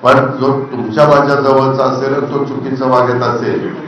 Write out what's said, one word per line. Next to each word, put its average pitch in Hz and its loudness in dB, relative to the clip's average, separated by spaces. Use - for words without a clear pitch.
पण 131 4
जो 135 -2
तुमच्या 127 0
माझ्या 143 4
जवळचा 135 2
असेल, 135 -2
तो 135 -2
चुकीचं 131 -4
वागत 123 2
असेल 117 -4